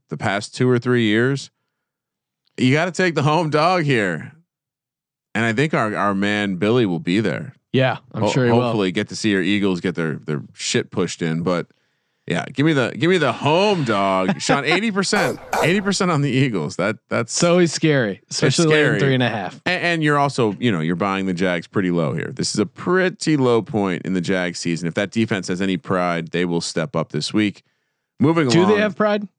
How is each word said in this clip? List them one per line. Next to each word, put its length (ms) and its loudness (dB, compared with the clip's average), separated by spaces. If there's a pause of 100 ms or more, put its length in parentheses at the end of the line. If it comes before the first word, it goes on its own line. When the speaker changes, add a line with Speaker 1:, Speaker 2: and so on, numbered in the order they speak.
Speaker 1:
the 80 -8
past 400 -4
two 120 2
or 120 2
three 240 0
years? 460 0 (1040)
You 160 2
gotta 180 0
take 240 0
the 80 0
home 280 2
dog 340 2
here. 480 0 (1040)
And 100 0
I 80 0
think 200 0
our, 220 0
our 200 0
man 420 0
Billy 280 2
will 160 0
be 200 0
there. 340 -4 (180)
Speaker 2:
Yeah, 260 0 (140)
I'm 100 -4
Speaker 1:
Ho-, 60 2
Speaker 2:
sure 160 2
he 80 4
will. 80 6
Speaker 1:
hopefully 320 0
get 180 -2
to 60 -10
see 140 0
your 120 2
Eagles 380 0
get 140 -2
their, 200 -2
their 280 -6 (100)
shit 380 -4
pushed 320 -4
in. 200 -2
But 260 -2 (580)
yeah, 260 -4
give 140 0
me 80 2
the, 240 0
give 120 2
me 60 4
the 160 2
home 520 2
dog, 560 0
Speaker 2:
<laughs> 20 -8
Speaker 1:
Sean. 240 0
Eighty 260 0
percent, 480 -2 (220)
eighty 180 2
percent 300 0
on 100 0
the 100 0
Eagles. 460 -2
That, 220 -2 (100)
that's 240 -2
Speaker 2:
So 260 4
he's 140 4
scary, 540 0
Speaker 1:
it's 160 -10
Speaker 2:
especially 240 2
laying 180 4
Speaker 1:
scary. 160 0
Speaker 2:
three 140 2
and 80 2
a 80 2
half. 340 -8
Speaker 1:
And, 180 -2
and 220 0
you're 140 2
also, 420 0
you 100 2
know, 100 0
you're 140 0
buying 300 -2
the 100 -2
Jags 320 -2
pretty 240 -2
low 220 0
here. 200 -6
This 220 -4
is 60 0
a 60 2
pretty 720 0
low 240 4
point 400 -2
in 100 -4
the 80 0
Jags 400 -2
season. 260 -4
If 80 -4
that 160 -2
defense 380 -2
has 140 -2
any 160 0
pride, 500 -2
they 160 -2
will 160 -2
step 340 -6
up 160 -4
this 220 -6
week. 300 0 (580)
Moving 280 2
Speaker 2:
Do 120 4
Speaker 1:
along. 140 4
Speaker 2:
they 60 2
have 140 0
pride? 320 0 (120)